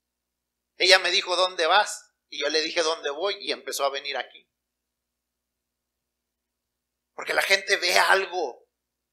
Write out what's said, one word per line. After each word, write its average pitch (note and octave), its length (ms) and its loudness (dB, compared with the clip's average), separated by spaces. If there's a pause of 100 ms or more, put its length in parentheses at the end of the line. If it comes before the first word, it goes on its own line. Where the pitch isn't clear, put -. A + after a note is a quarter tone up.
(760)
Ella F#3 240 6
me F3 100 0
dijo, F3+ 260 0
'¿Dónde F3+ 300 0
vas?' F#3 460 0 (180)
Y D3 120 -12
yo C#3+ 80 -2
le D#3 120 0
dije, D#3+ 220 -2
'¿Dónde D#3 260 -2
voy?' F3+ 300 -4
Y C#3 120 -8
empezó C3 340 -6
a C#3 40 0
venir C#3 280 -6
aquí". - 260 -10 (2750)
Porque - 200 -8
la D3+ 80 2
gente G3 360 2
ve F3+ 200 0
algo. F3+ 680 0 (460)